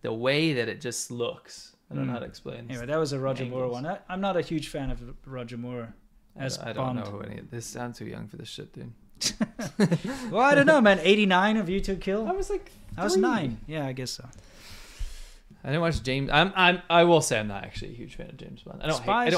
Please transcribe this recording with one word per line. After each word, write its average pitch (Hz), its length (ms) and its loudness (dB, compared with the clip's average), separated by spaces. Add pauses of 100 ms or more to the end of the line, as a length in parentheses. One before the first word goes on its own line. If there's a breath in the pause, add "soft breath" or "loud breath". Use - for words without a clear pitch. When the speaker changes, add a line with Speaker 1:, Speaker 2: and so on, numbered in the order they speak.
Speaker 1:
the 117 100 -4
way 139 420 2
that 117 140 0
it 101 120 -6
just 120 300 -6
looks. - 640 -8 (160)
I - 40 -12
don't 135 120 -2
know 127 60 -2
Speaker 2:
Mm. - 20 -4
Speaker 1:
how 117 60 -6
to 123 60 -10
explain. 120 440 -14
Speaker 2:
Anyway, 120 160 -8
that 147 120 -2
was 147 140 0
a 139 60 -4
Roger 131 280 -2
Moore 127 180 -4
Speaker 1:
Angles. 123 180 -4
Speaker 2:
one. 147 40 -6
I, 190 120 -6 (100)
I'm 185 120 -6
not 196 160 0
a 165 60 2
huge 156 260 -4
fan 135 220 -6
of 120 100 -4 (260)
Roger 123 300 -10
Moore 120 380 -8 (440)
Speaker 1:
I 135 60 -8
Speaker 2:
as 131 140 -4
Speaker 1:
don't, - 100 -10
I 113 40 -8
don't 135 120 -2 (120)
Speaker 2:
Bond. - 20 -4
Speaker 1:
know 107 120 -6
who 104 120 -10
any 107 160 -12
of - 120 -16
this. 117 260 -12
I'm 120 160 -8
too 110 140 -12
young 113 220 -10
for - 80 -16
this 113 120 -14
shit, - 260 -14
dude. 120 180 -14 (260)
Speaker 2:
<laughs> 226 1120 -2
Well, 202 120 2
I 285 120 8
don't 277 120 8
know, 302 140 8
man. 202 220 8
Eighty-nine 202 540 6
of 196 140 0
You 196 100 0
Too 196 160 -2
Kill? 196 320 -2
Speaker 1:
I 349 40 0
was, 381 180 -2
like, 403 200 -4 (280)
Speaker 2:
I 175 60 -2
was 208 100 2
Speaker 1:
three. 381 80 6
Speaker 2:
nine. 151 440 0
Yeah, 151 200 -4
I 135 60 -4
guess 127 180 -6
so. 123 160 -12 (1400 loud breath)
Speaker 1:
I - 40 -6
didn't 147 120 0
watch 160 220 0
James. 135 280 -2
I'm, 165 240 4
I'm, 180 360 4
I 170 140 8
will 170 180 8
say 127 180 0
I'm 107 80 -4
not 98 160 -8
actually - 280 -12
a - 20 -14
huge - 220 -14
fan - 120 -12
of - 80 -16
James - 260 -16
Bond. - 200 -14
I - 60 -4
don't 156 140 0
hate, 120 80 -6
I 240 180 2
Speaker 2:
Spies? 160 100 4